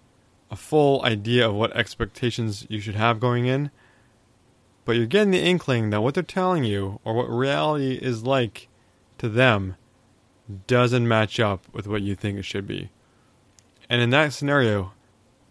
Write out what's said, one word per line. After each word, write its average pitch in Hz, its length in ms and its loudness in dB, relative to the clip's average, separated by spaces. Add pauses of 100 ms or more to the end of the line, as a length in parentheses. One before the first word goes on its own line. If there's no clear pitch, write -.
(520)
a 107 40 -10
full 143 480 2
idea 117 440 2
of 101 80 -2
what 110 180 -2
expectations 113 960 -4
you 107 100 -6
should 104 160 -8
have 110 240 2
going 123 280 0
in, 139 260 -2 (1120)
but 117 100 2
you're 117 100 0
getting 196 240 2
the 180 80 2
inkling 139 520 0
that 104 100 0
what 127 140 0
they're 185 80 -2
telling 185 420 -2
you, 101 400 -4
or 110 80 -4
what 120 180 -2
reality 139 640 0
is 120 320 -6
like 127 420 -2 (520)
to 123 100 -4
them, 104 480 2 (880)
doesn't 123 400 4
match 110 320 2
up 101 240 0 (100)
with 101 140 -10
what 101 160 -4
you 98 140 -4
think 101 220 -4
it 98 60 -8
should 101 220 -6
be. 95 240 -10 (1000)
And 120 100 2
in 120 100 2
that 147 220 4
scenario, 117 600 2 (580)